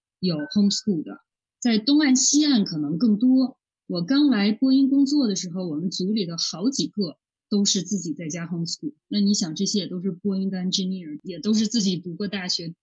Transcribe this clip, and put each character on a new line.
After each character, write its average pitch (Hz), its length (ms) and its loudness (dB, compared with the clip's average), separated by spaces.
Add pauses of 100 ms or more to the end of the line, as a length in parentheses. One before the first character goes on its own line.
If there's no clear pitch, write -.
(180)
有 175 180 -2
homeschool 196 640 0
的， 98 180 -14 (400)
在 226 160 2
东 277 220 4
岸 269 180 4
西 294 300 2
岸 233 180 4
可 160 140 -4
能 151 180 -2
更 208 220 2
多。 254 400 2 (280)
我 175 160 -4
刚 277 260 2
来 208 220 4
波 262 220 2
音 269 160 6
工 277 160 6
作 277 240 2
的 190 80 0
时 180 140 -6
候， 185 180 -4
我 147 80 -4
们 175 140 -2
组 196 240 -2
里 214 100 0
的 170 140 -6
好 185 320 -2
几 285 160 -2
个 190 320 -6 (320)
都 202 160 2
是 190 160 0
自 190 160 -6
己 165 160 -8
在 165 140 -10
家 170 180 -8
homeschool。 170 480 -8 (140)
那 208 120 -2
你 202 140 4
想， 160 200 -4
这 196 120 -2
些 202 140 0
也 170 60 -6
都 180 140 -6
是 190 100 -4
波 190 280 -4
音 190 100 -2
的 190 80 -6
engineer， 185 640 -4
也 175 160 -10
都 208 140 -2
是 214 160 2
自 226 140 -2
己 185 160 0
读 175 160 -10
过 208 120 -6
大 185 220 -6
学， 170 340 -6